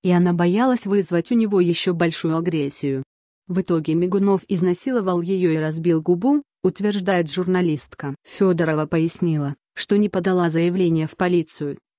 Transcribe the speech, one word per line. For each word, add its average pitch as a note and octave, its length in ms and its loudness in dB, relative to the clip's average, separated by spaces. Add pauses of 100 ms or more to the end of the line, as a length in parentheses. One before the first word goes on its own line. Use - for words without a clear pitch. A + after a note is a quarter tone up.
и F#3 80 0
она F3+ 240 4
боялась G3+ 540 2
вызвать F3+ 440 0
у A#3+ 40 2
него G#3 240 2
ещё F3 340 2
большую E3 420 -2
агрессию. C#3+ 680 -2 (440)
В F#3 140 -2
итоге D#3+ 320 -2
Мигунов F#3+ 540 2
изнасиловал F#3 760 0
её F3+ 300 0
и D#3+ 60 0
разбил D#3+ 440 0
губу, G#3+ 400 2 (220)
утверждает F#3+ 680 0
журналистка. F3 960 -2
Фёдорова D#3+ 640 0
пояснила, D#3+ 680 0 (200)
что - 220 0
не G#3 120 2
подала F3+ 400 0
заявление E3 560 0
в - 100 -12
полицию, E3 600 -2 (220)